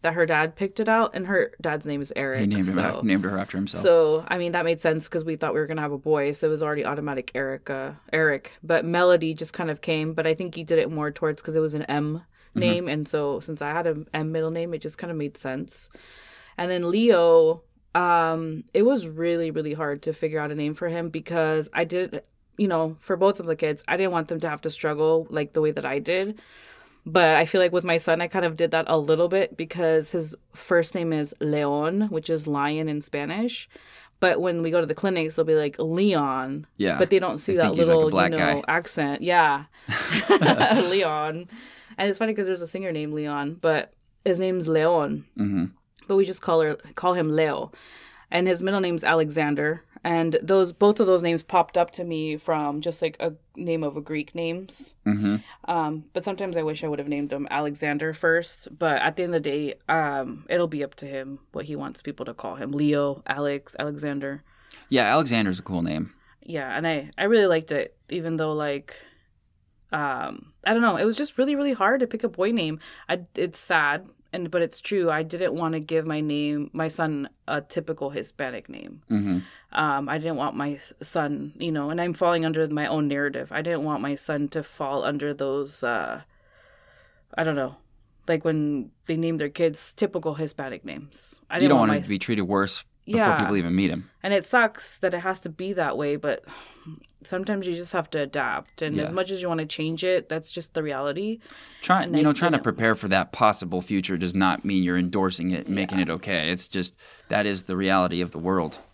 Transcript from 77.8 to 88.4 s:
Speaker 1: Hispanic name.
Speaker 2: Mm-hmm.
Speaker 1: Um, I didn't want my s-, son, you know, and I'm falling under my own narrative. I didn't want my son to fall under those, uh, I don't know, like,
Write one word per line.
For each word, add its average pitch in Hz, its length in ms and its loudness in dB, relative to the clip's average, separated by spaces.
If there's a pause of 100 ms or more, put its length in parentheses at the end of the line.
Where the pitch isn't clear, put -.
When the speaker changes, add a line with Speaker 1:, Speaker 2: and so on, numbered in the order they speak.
Speaker 1:
Hispanic - 580 -10
name. - 320 -16 (100)
Speaker 2:
Mm-hmm. 101 280 0 (340)
Speaker 1:
Um, 143 360 0
I 151 80 -2
didn't 156 200 -4
want 139 180 -4
my 143 180 -4
s-, - 280 -16
son, 147 560 -4
you 165 140 -4
know, 147 180 -2
and 170 120 -4
I'm 175 120 -2
falling 170 320 2
under 160 240 0
my 151 180 -2
own 147 200 0
narrative. 143 440 -2
I 156 100 -4
didn't 160 220 -2
want 151 180 -2
my 143 140 -4
son 147 340 -4
to 156 140 -4
fall 139 400 -4
under 147 300 -2
those, 143 500 -4
uh, 90 380 -2 (1160)
I 165 60 -2
don't 156 120 0
know, 135 200 -4 (520)
like, 160 180 0